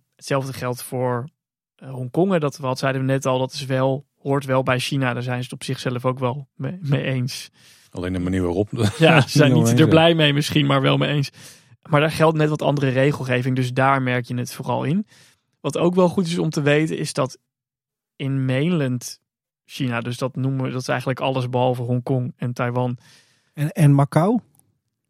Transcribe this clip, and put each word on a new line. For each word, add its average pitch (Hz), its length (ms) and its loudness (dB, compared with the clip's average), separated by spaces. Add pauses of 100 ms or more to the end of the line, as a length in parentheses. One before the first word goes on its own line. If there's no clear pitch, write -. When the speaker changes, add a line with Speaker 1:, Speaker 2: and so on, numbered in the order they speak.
(160)
Speaker 1:
hetzelfde 135 380 -4
geldt 123 300 -8
voor, 127 460 -4 (460)
eh, - 160 -18
Hongkong, 135 400 -2
hè, 180 80 2
dat, 147 180 -4
wat 131 220 -4
zeiden 135 220 0
we 135 60 0
net 135 180 0
al, 131 140 2
dat 131 140 -4
is 143 120 -10
wel, 135 400 0 (160)
hoort 139 240 -2
wel 131 180 2
bij 127 160 0
China. 131 340 -2
Daar 123 100 -6
zijn 127 140 -4
ze 123 60 -4
het - 100 -14
op 143 100 -14
zich 131 160 -6
zelf 123 260 -4
ook 127 140 -2
wel 135 360 -4
mee, 160 260 -8
mee 143 220 0
eens. 127 460 -6 (420)
Speaker 2:
Alleen 90 220 -6
de 92 60 -2
manier 92 220 0
waarop. 90 300 0
<laughs> 113 260 -2
Speaker 1:
Ja, 156 240 6
ze - 160 0
zijn 143 160 6
niet 117 100 6
Speaker 2:
Niet 117 100 4
Speaker 1:
er 120 60 4
Speaker 2:
eens, 120 100 6
Speaker 1:
blij 165 260 6
mee 151 180 4
misschien, 147 320 0
maar 139 160 2
wel 143 160 2
mee 143 120 0
eens. 147 200 -2 (600)
Maar 147 120 4
daar 156 100 2
geldt 160 260 4
net 156 120 2
wat 151 120 -2
andere 143 280 2
regelgeving, 127 680 0
dus 127 180 -2
daar 131 280 2
merk 123 240 -2
je 123 100 -6
het 123 180 -6
vooral 127 300 -4
in. 170 240 0 (520)
Wat - 180 -4
ook 175 180 2
wel 185 140 4
goed 180 180 0
is 170 100 -4
om 170 120 0
te 156 120 -2
weten, 151 360 2
is 151 160 -6
dat 135 240 -4 (800)
in 135 300 -2
mainland 131 760 -2 (460)
China, 123 360 -4
dus 120 160 -6
dat 131 180 -6
noemen 131 300 -2
we, 131 60 -6
dat 127 100 -6
is 127 60 -10
eigenlijk 127 320 -2
alles 135 300 -2
behalve 127 320 0
Hongkong 123 560 -2
en 123 160 -4
Taiwan. 123 440 -2 (560)
Speaker 3:
En, 151 180 -4
en 143 220 6
Macau? 160 460 2 (720)